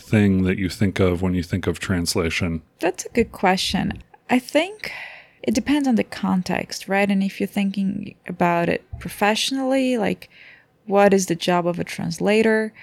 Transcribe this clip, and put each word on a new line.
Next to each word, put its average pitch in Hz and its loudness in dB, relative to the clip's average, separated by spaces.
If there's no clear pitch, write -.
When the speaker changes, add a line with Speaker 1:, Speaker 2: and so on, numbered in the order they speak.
Speaker 1:
thing 98 4
that 92 0
you 95 -2
think 92 -2
of 90 2
when 92 0
you 90 0
think 92 -4
of 85 -2
translation? 85 -2
Speaker 2:
That's 359 -4
a - -18
good 226 0
question. - -2
I 247 2
think 370 -4
it 226 0
depends 285 0
on 254 4
the 202 2
context, - -4
right? 196 2
And 196 2
if 196 -4
you're 202 -2
thinking 196 -4
about 175 0
it - 0
professionally, 262 0
like, 185 -2
what 202 6
is 196 2
the 165 0
job 175 0
of 175 -2
a 170 -4
translator? 214 0